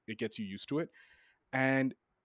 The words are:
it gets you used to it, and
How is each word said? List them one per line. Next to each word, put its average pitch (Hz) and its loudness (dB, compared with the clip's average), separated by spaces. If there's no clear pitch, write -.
it 110 -8
gets 110 -4
you 110 -4
used 98 -8
to 123 0
it, 143 -4
and 131 4